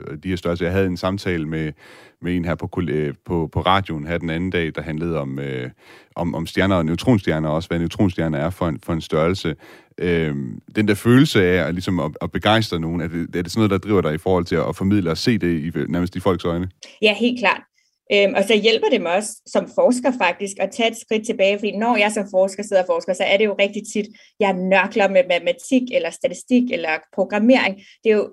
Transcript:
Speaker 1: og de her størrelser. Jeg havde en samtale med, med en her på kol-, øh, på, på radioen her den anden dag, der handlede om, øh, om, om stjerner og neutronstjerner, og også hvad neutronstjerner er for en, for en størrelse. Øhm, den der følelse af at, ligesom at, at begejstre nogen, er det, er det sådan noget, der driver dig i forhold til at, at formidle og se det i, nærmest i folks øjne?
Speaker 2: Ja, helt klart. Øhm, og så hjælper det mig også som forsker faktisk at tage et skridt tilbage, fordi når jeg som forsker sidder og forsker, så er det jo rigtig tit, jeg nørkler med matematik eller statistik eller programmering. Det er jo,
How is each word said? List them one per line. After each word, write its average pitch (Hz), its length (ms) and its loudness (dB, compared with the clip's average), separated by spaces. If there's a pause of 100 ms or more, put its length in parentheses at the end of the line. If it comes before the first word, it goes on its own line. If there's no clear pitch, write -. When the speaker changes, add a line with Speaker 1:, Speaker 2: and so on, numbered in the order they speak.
Speaker 1:
og 76 160 -14
de 95 60 -8
her 123 80 -2
størrelser. 85 300 -2
Jeg 87 60 -2
havde 98 140 2
en 90 100 -4
samtale 92 500 -4
med, 78 260 -6 (500)
med 90 140 -2
en 85 80 -2
her 82 100 -2
på 85 120 -8
kol-, 87 240 -4
øh, 73 240 -2 (100)
på, 82 280 -2
på 87 80 -4
radioen 85 460 0
her 85 120 -2
den 85 120 -6
anden 90 200 -4
dag, 85 240 -2
der 80 80 -8
handlede 80 360 -4
om, 67 200 -6
øh, 65 320 -6 (460)
om, 85 180 -4
om 82 120 -6
stjerner 95 300 0
og 85 80 2
neutronstjerner, 82 640 0
og 76 60 0
også 85 140 -4
hvad 85 100 -2
neutronstjerner 82 600 0
er 80 120 -2
for 90 180 -2
en, 71 140 -4
for 85 100 -4
en 82 80 -2
størrelse. 80 560 -2 (420)
Øhm, 76 640 -2 (160)
den 107 120 2
der 104 60 4
følelse 120 500 4
af 90 240 2
at, 85 60 -4
ligesom 90 260 -2
at, 76 100 -4 (100)
at 87 120 -6
begejstre 104 480 2
nogen, 82 200 -2
er 85 60 -4
det, 85 300 -6
er 90 60 -2
det 87 100 -8
sådan 110 160 2
noget, - 20 0
der 95 180 -2
driver 101 120 4
dig 80 140 0
i 80 40 -4
forhold 90 260 2
til - 120 -2
at, 76 120 0
at 76 80 -6
formidle 95 340 2
og 80 80 -2
se 117 200 2
det 85 240 0
i, 82 80 -6 (180)
nærmest 87 280 -2
i 92 40 -8
folks 90 240 0
øjne? 90 240 -2 (340)
Speaker 2:
Ja, 214 120 4
helt 240 260 -2
klart. 185 220 0 (520)
Øhm, 202 200 4
og 190 100 2
så 226 100 2
hjælper 226 340 4
det 240 140 2
mig 170 100 -2
også 208 200 -2 (140)
som 190 280 -2
forsker 247 440 2
faktisk 196 420 -2
at 190 100 -2
tage 226 200 0
et 226 60 -8
skridt 220 300 -4
tilbage, 202 320 2
fordi 202 180 -4
når 226 200 0
jeg 208 160 2
som 208 180 -2
forsker 196 320 0
sidder 196 200 2
og 180 120 -4
forsker, 170 180 -2
så 180 120 -2
er 190 120 2
det 220 80 4
jo 202 140 0
rigtig 202 240 0 (100)
tit, 208 140 -4 (340)
jeg 196 120 2
nørkler 190 560 2
med 190 200 4
matematik 175 540 0 (100)
eller 165 180 0
statistik - 520 0 (100)
eller 165 180 -4 (240)
programmering. 208 640 2 (280)
Det 220 80 4
er 214 40 4
jo, - 160 0